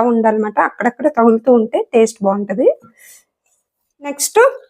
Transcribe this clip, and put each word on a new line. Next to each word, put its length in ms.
ఉండాలన్నమాట, 480
అక్కడక్కడ 380
తగులుతూ 400
ఉంటే 220
టేస్ట్ 320
బాగుంటది. 420
నెక్స్ట్, 320